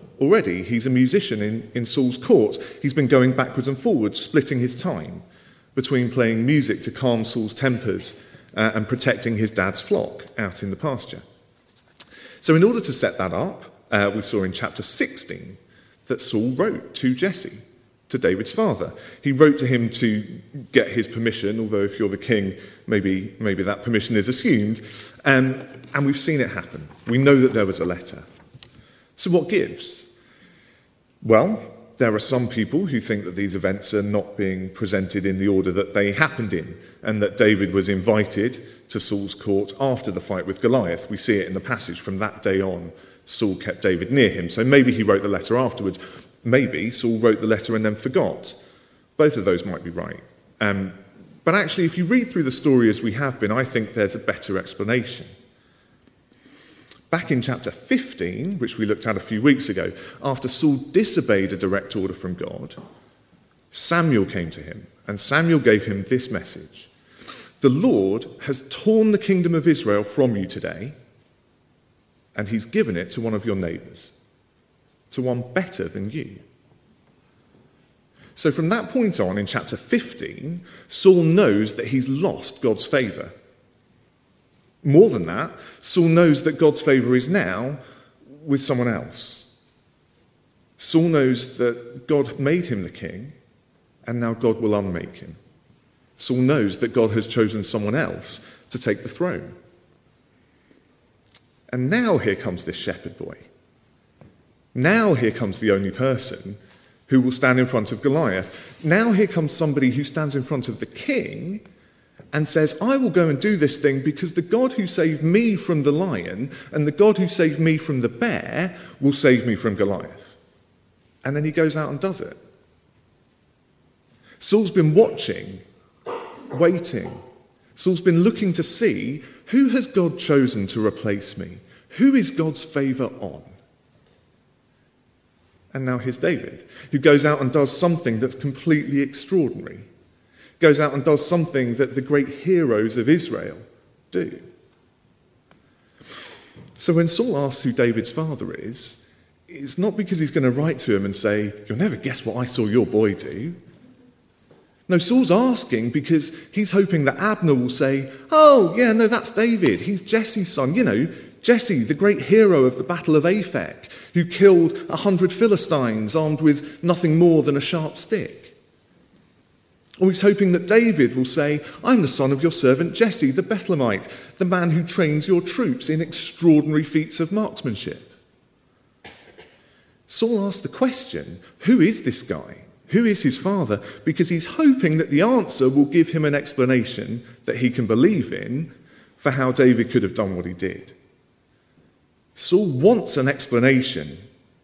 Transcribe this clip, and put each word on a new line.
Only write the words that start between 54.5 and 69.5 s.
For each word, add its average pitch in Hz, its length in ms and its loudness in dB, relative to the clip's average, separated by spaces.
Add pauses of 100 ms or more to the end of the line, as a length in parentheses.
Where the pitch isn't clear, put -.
explanation. 107 720 -6 (1800)
Back 170 200 -2
in 127 100 0
chapter - 300 -6
fifteen, 160 840 -4
which 123 200 -6
we 110 80 -2
looked 104 220 -2
at 110 80 0
a 95 60 -8
few 107 200 -6
weeks 131 280 4
ago, 90 240 -4 (280)
after 131 280 -4
Saul 147 260 2
disobeyed 127 800 0
a - 20 -6
direct 95 400 -4
order 92 200 -4
from 90 180 -10
God, - 420 -12 (960)
Samuel 160 560 2
came 85 240 -6
to 78 120 -14
him, 78 240 -16 (220)
and 101 100 -6
Samuel 160 420 2
gave 113 260 4
him 98 240 -4
this 127 200 -2
message. - 600 -12 (720)
"The 139 80 6
Lord 123 560 2 (160)
has 135 280 -8
torn 220 420 2
the 202 60 4
kingdom 180 380 0